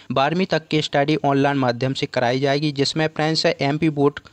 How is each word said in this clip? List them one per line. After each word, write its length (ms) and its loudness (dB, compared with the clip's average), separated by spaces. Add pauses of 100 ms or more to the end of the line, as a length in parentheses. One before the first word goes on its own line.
(120)
बारहवीं 340 0
तक 220 -4
की 140 0
स्टडी 440 0
ऑनलाइन 320 2
माध्यम 360 0
से 120 -6
कराई 340 0
जाएगी, 320 0
जिसमें 360 0
फ्रेंड्स 380 -2
एमपी 440 0
बोर्ड 300 0 (140)